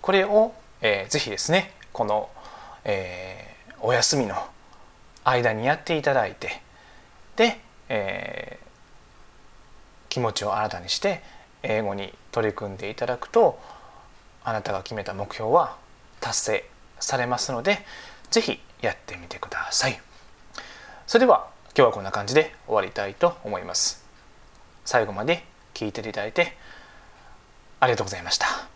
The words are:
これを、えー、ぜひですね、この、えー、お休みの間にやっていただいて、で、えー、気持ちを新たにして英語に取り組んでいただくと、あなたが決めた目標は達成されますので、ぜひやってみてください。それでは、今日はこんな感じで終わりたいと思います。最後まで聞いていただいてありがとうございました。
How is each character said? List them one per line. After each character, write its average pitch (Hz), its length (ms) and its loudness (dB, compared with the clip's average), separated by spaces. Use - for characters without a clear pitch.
こ 185 120 4
れ 190 100 6
を、 214 300 6
え 101 300 2
ー、 - 20 -2
ぜ 151 80 2
ひ 117 100 -2
で 98 80 -4
す - 140 -2
ね、 190 220 2
こ 117 140 -2
の、 104 240 0
え 92 680 -6
ー、 - 120 -20
お 113 100 2
休 123 240 4
み 127 100 2
の 95 100 -4
間 123 260 4
に 110 140 -2
や 143 100 4
っ - 80 -14
て 165 140 0
い 147 40 0
た 139 120 2
だ 120 120 4
い 95 100 -6
て、 - 260 -8
で、 226 240 4
え 98 720 -4
ー、 - 1500 -20
気 127 120 0
持 113 100 2
ち - 140 -4
を 104 100 0
新 107 140 0
た 90 100 -6
に 92 80 -12
し - 120 -2
て 196 220 0
英 107 180 0
語 101 140 -2
に 98 180 -8
取 110 160 2
り 101 60 0
組 98 220 -8
ん - 20 -14
で 98 120 -8
い 110 60 -8
た 120 120 -2
だ 123 100 0
く - 100 -10
と、 214 320 6
あ 117 80 -2
な 107 80 -2
た 107 100 -6
が 95 100 -4
決 110 140 -10
め 101 80 -6
た 95 100 -8
目 98 180 -8
標 110 200 -2
は 156 240 4
達 - 180 -2
成 - 260 -2
さ - 160 -2
れ 123 80 2
ま 123 140 0
す - 120 -4
の 120 100 -4
で、 196 180 2
ぜ 226 100 4
ひ - 220 -2
や 107 140 0
っ - 20 -6
て - 220 -16
み 85 100 -16
て - 100 -12
く - 120 -10
だ - 220 -6
さ - 180 2
い。 - 100 -6
そ 233 100 -2
れ 254 80 4
で 240 40 4
は、 - 200 2
今 131 120 8
日 - 0 -
は 110 40 4
こ 104 80 -6
ん 95 60 -8
な 98 80 -4
感 104 120 -4
じ 120 100 -2
で 156 180 4
終 107 80 0
わ 101 60 4
り 95 100 -6
た 101 140 -4
い 98 100 -8
と 170 280 2
思 101 160 -6
い 90 60 -10
ま 90 100 -8
す。 - 300 -2
最 113 200 2
後 104 60 -8
ま 101 140 -4
で 165 180 0
聞 110 140 -6
い 101 40 -4
て - 80 -8
い 104 60 -10
た 107 160 -6
だ 107 60 -4
い 110 40 -8
て - 240 0
あ 131 60 8
り 120 60 6
が 113 40 2
と 117 60 -2
う - 20 -2
ご 95 60 -8
ざ - 60 -6
い - 40 -10
ま - 100 -6
し - 60 2
た。 - 100 0